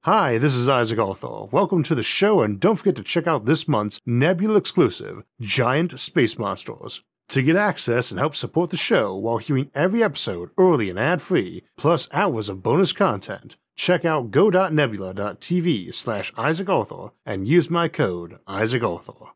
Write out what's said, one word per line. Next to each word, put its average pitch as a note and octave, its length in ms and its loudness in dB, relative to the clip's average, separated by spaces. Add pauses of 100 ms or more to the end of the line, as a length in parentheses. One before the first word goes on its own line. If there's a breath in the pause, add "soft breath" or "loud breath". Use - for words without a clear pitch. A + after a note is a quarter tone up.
Hi, E3 300 2
this C3+ 180 2
is B2 140 2
Isaac A#2 300 2
Arthur. G#2 520 -4
Welcome F3 320 2
to - 100 0
the A#2+ 80 0
show, G3+ 380 2
and G#2 220 0
don't G#3 160 4
forget F#3 180 0
to G2+ 80 -12
check - 240 -2
out C#3+ 160 0
this D3+ 240 2
month's G#2+ 380 0
Nebula F3 500 2
exclusive, G#2 680 0 (160)
Giant C3 580 0
Space - 400 0
Monsters. - 640 -8 (240)
To C3+ 160 0
get D#3+ 140 4
access B2+ 520 0
and F#2+ 80 -8
help C#3+ 160 -2
support - 360 -2
the F3 80 -6
show A#2 400 0
while A2+ 200 -2
hearing C3+ 380 -2
every F#3 260 0
episode G#2 560 -4
early D3+ 320 4
and F2+ 80 -6
ad-free, B2 680 -2 (100)
plus D3+ 380 0
hours C#3 340 -2
of F#2+ 160 -10
bonus D#3 300 2
content, G#2+ 640 -4 (180)
check E3+ 300 0
out C#3 260 -2
go F3+ 180 4
dot F3+ 220 2
nebula G#2+ 420 0
dot G2+ 280 -6
T F3+ 180 0
V A2+ 320 -2
slash G#2 460 -6
Isaac D#3+ 320 -2
Arthur G#2+ 400 -2 (160)
and G2 200 -4
use D3+ 240 4
my E3+ 200 0
code F2 580 -4
Isaac A2 360 -2
Arthur. - 520 -8